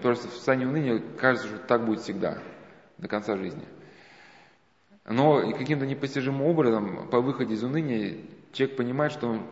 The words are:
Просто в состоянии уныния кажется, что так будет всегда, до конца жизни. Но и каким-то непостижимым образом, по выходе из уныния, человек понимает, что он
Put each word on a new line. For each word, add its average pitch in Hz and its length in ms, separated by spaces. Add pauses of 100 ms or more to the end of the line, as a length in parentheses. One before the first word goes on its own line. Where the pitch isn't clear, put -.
Просто 120 260
в - 40
состоянии 127 340
уныния 131 360 (160)
кажется, 123 300
что 107 100
так 117 280
будет 107 140
всегда, 98 380 (600)
до 92 100
конца 104 280
жизни. 90 280 (1400)
Но 135 340
и 113 120
каким-то 135 320
непостижимым 139 560
образом, 117 680
по 120 100
выходе 127 340
из 110 100
уныния, 127 540 (340)
человек 135 240
понимает, 131 360
что - 160
он 113 240